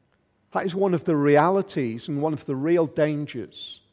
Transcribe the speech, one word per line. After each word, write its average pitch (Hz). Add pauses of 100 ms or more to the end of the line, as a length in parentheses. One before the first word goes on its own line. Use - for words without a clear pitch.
(520)
That 170
is 175
one 190
of 160
the 170
realities 147
and 143
one 156
of -
the 139
real 160
dangers 147 (120)